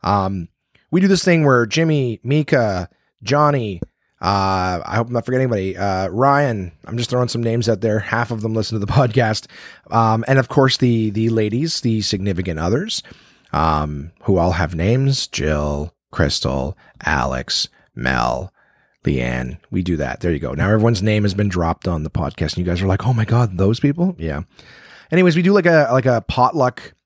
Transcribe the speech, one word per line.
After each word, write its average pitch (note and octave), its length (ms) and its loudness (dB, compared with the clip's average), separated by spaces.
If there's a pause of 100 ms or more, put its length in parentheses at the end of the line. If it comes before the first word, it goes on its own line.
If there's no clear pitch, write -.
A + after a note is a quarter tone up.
Um, F#2+ 460 0 (420)
we F3 100 4
do G3 60 4
this F#3+ 180 4
thing E3 200 4
where B2 220 4
Jimmy, C#3 580 0
Mika, A#2 640 0 (340)
Johnny, B2+ 580 0 (400)
uh, F#2+ 640 0
I - 120 -4
hope A#2 100 0
I'm A#2+ 60 -10
not A#2+ 120 -2
forgetting B2+ 200 0
anybody, G2 320 -2
uh, F#2+ 320 -2
Ryan, A#2+ 640 0 (120)
I'm A#2 140 -8
just A#2+ 120 -4
throwing B2 180 0
some A#2+ 160 -4
names A2+ 240 0
out G#2+ 120 0
there. G#2+ 200 0
Half A#2 320 -2
of A2 100 -6
them A2 120 -4
listen A2 240 -2
to G2+ 60 -4
the G2+ 80 -4
<laughs> - 0 -
podcast. A#2 540 0 (440)
Um, A2+ 360 2
and C3+ 140 4
of B2 80 -2
course C3 300 4
the, A2+ 320 2
the A2 180 0
ladies, A#2 540 0
the A2+ 180 0
significant F#2 580 -2
others, B2 460 -2 (480)
um, D2+ 600 -2 (100)
who G2 160 2
all E2+ 140 2
have E2 220 -2
names, B2+ 520 0
Jill, D2 680 -4 (160)
Crystal, C#2 680 -2 (280)
Alex, C2 640 -2 (260)
Mel, B1 580 -2 (520)
Leanne. B1+ 540 -4 (120)
We F#2+ 120 -2
do F2 140 -2
that. C#2 240 -6
There F2 120 -2
you D2 60 -2
go. C2 140 -6
Now C#2+ 180 -2
everyone's A2 320 2
name G#2+ 220 0
has G2 100 0
been G2+ 140 0
dropped E2+ 400 -2
on E2 140 -2
the D#2 80 -6
podcast, D2+ 440 -4
and - 40 -6
you F2+ 60 -2
guys F2 160 -2
are F#2+ 60 -2
like, G2 200 0
"Oh B2+ 60 2
my A2+ 120 0
God, A2+ 340 0
those G2 220 2
people?" E3+ 380 0
Yeah. D#2+ 240 -6 (680)
Anyways, F3 260 4
we F3+ 60 2
do, F#3+ 100 4
like, G3 140 4
a, D#3 260 6
like, B2+ 140 4
a A#2 220 2
potluck B2+ 680 0 (120)